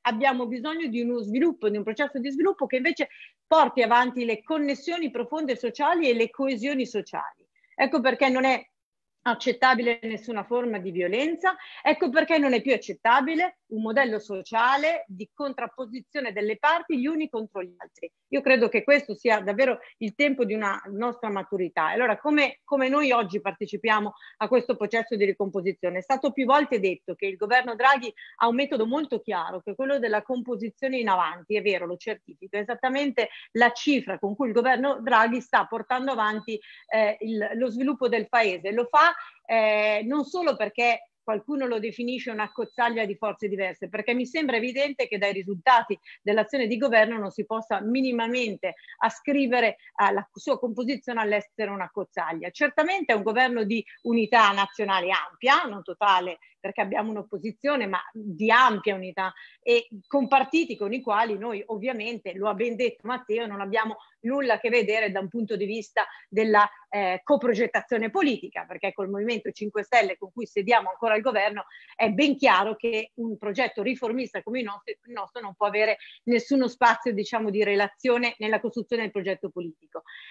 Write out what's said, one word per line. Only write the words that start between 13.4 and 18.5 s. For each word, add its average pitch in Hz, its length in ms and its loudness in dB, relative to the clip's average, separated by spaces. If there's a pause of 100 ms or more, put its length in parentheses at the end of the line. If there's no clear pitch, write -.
un 220 80 -4
modello 220 380 0
sociale 247 880 0
di 190 260 -14
contrapposizione 254 1000 -8
delle 208 260 -2
parti 320 400 2
gli 247 80 0
uni 311 240 -2
contro 214 320 -8
gli 180 160 -14
altri. - 320 -16 (220)
Io 277 80 2
credo 254 280 4